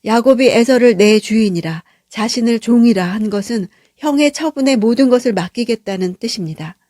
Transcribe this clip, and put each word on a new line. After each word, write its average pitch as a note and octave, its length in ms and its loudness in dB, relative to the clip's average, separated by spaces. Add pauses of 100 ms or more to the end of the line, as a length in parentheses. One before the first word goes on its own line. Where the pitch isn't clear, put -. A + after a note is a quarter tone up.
야곱이 A#3 420 2
에서를 A#3+ 480 4
"내 G#3 240 4
주인이라", F3 640 -2 (240)
자신을 A#3 520 -2
종이라 A#3 440 2
한 G#3+ 240 -4
것은 G3+ 400 -6 (300)
형의 D4 340 0
처분에 C#4 440 -2
모든 A#3 340 2
것을 B3 240 0
맡기겠다는 F#3 800 -6
뜻입니다. E3 640 -10 (120)